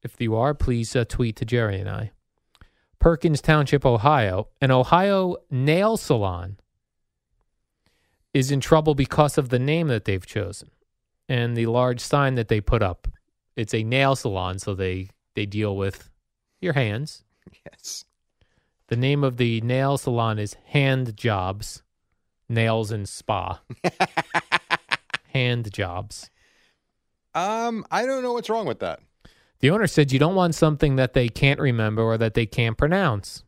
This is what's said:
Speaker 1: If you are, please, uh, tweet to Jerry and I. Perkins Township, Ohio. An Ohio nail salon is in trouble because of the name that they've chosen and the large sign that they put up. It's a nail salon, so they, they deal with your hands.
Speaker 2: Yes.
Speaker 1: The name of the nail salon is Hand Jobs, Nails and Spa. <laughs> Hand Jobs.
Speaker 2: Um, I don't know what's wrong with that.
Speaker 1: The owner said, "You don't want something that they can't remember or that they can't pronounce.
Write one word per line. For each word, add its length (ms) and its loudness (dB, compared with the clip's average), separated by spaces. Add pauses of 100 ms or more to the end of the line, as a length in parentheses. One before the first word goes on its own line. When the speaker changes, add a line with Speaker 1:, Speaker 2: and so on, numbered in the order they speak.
Speaker 1:
If 180 -12
you 160 0
are, 200 2
please, 400 -2
uh, 120 2
tweet 300 -2
to 80 -6
Jerry 340 0
and 100 -6
I. 220 -8 (880)
Perkins 420 4
Township, 440 2
Ohio. 640 2 (120)
An 120 4
Ohio 640 4 (160)
nail 460 0
salon 600 -2 (1800)
is 180 2
in 80 0
trouble 360 4
because 420 2
of 120 -2
the 100 2
name 280 0
that 180 -2
they've 200 -2
chosen 440 -8 (580)
and 300 -2
the 80 0
large 340 0
sign 360 0
that 120 -2
they 140 2
put 220 0
up. 240 -4 (480)
It's 180 -6
a 100 0
nail 320 2
salon, 440 -4
so 160 -6
they, 340 -6 (260)
they 100 -4
deal 300 -4
with 340 -6 (520)
your 120 -2
hands. 500 -4 (420)
Speaker 2:
Yes. 400 -16 (840)
Speaker 1:
The 80 -2
name 280 2
of 140 0
the 240 0
nail 360 0
salon 420 0
is 160 -6 (100)
Hand 520 0
Jobs, 680 -4 (640)
Nails 440 0
and 180 -8
Spa. 500 -6 (240)
<laughs> 1500 -4
Hand 400 -2
Jobs. 560 -8 (1040)
Speaker 2:
Um, 560 -4
I 140 0
don't 180 -4
know 100 -4
what's 160 -6
wrong 160 -2
with 140 -6
that. 200 -6 (600)
Speaker 1:
The 120 6
owner 160 2
said, 260 2
"You 60 2
don't 160 4
want 200 2
something 400 2
that 180 0
they 140 2
can't 320 2
remember 420 0
or 160 2
that 160 0
they 120 2
can't 320 -2
pronounce. 720 0